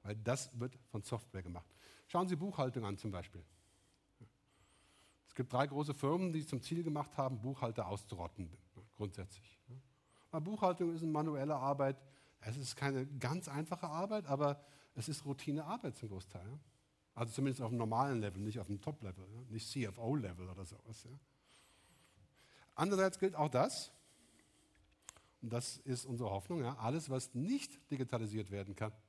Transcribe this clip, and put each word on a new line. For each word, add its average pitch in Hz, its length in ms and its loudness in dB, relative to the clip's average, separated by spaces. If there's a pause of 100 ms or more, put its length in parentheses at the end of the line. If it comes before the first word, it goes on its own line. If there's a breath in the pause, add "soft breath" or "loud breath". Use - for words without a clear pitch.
Weil 104 140 -2
das 117 420 0
wird 127 180 -2 (140)
von 107 100 -4
Software 104 400 -6
gemacht. 87 240 -8 (440 loud breath)
Schauen 180 180 2
Sie 180 80 2
Buchhaltung 135 500 0
an 101 120 0
zum 110 120 -4
Beispiel. 87 340 -6 (1800 soft breath)
Es - 60 -20
gibt 127 180 0
drei 131 140 6
große 147 280 0
Firmen, 170 380 2
die 156 80 0
es 143 80 -4
zum 127 140 -2
Ziel 170 220 -2
gemacht 147 340 0
haben, 131 240 2
Buchhalter 117 460 0
auszurotten, 90 640 -4 (460)
grundsätzlich. - 600 -8 (720 soft breath)
Weil 156 120 -2
Buchhaltung 180 520 4
ist 165 80 -2
eine 165 100 2
manuelle 151 440 2
Arbeit. 139 420 4 (440 loud breath)
Es 117 160 -4
ist 135 180 -4
keine 139 320 0
ganz 143 400 -2
einfache 160 400 -4
Arbeit, 185 400 -2
aber 143 360 4 (300 loud breath)
es - 160 -4
ist 147 160 -4
Routinearbeit 147 680 -2
zum 110 140 -8
Großteil. 98 500 -8 (560)
Also 117 180 -2
zumindest 135 280 2
auf 113 80 0
einem 120 80 2
normalen 117 420 4
Level, 101 220 0
nicht 107 180 -2
auf 95 100 -4
einem 101 120 -2
Top-Level, 95 440 -6 (240)
nicht 110 200 -6
C-F-O-Level 107 800 0
oder 92 160 -8
sowas. 110 420 -14 (1700 loud breath)
Andererseits 190 420 4
gilt 190 180 4
auch 151 140 4
das, 135 420 4 (1500 loud breath)
und 113 100 -4
das 120 280 -2
ist 123 260 -2
unsere 120 240 0
Hoffnung, 98 320 0
ja, 120 160 0
alles, 135 320 0
was 131 260 -2
nicht 214 560 0
digitalisiert 110 580 0
werden 98 280 -4
kann 107 160 -2 (160)